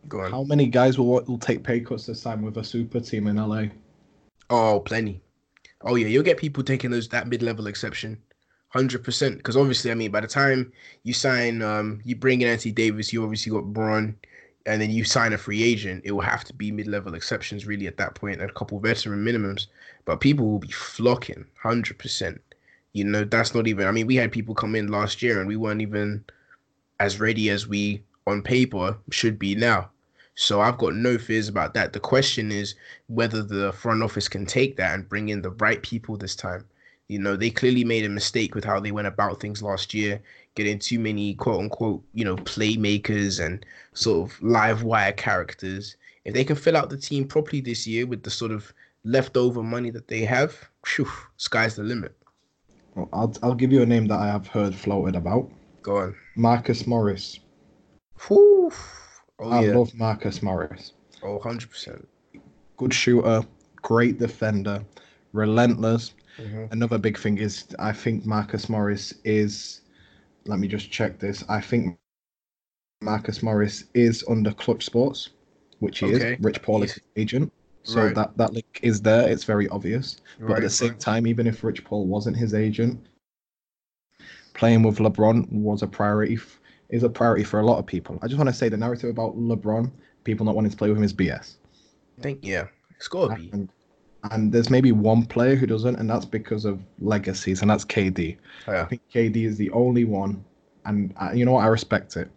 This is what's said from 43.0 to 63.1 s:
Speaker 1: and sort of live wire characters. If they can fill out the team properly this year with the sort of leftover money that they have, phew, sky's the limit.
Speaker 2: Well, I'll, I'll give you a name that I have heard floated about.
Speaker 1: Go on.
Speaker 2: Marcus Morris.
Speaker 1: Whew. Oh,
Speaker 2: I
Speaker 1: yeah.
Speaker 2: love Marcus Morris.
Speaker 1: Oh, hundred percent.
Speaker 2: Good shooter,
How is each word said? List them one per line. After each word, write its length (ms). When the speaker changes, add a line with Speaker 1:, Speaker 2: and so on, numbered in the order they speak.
Speaker 1:
and 200
sort 380
of 120
live 400
wire 300
characters. 840
If 100
they 100
can 120
fill 200
out 140
the 60
team 300
properly 340
this 260
year 200
with 160
the 80
sort 220
of 200
leftover 580
money 280
that 180
they 160
have, 320
phew, 220
sky's 400
the 60
limit. 340
Speaker 2:
Well, 180
I'll, 300
I'll 120
give 180
you 100
a 40
name 200
that 120
I 100
have 180
heard 280
floated 400
about. 360
Speaker 1:
Go 160
on. 180
Speaker 2:
Marcus 500
Morris. 520
Speaker 1:
Whew. 260
Oh, 120
Speaker 2:
I 140
Speaker 1:
yeah. 120
Speaker 2:
love 180
Marcus 480
Morris. 500
Speaker 1:
Oh, 180
hundred 300
percent. 360
Speaker 2:
Good 180
shooter, 480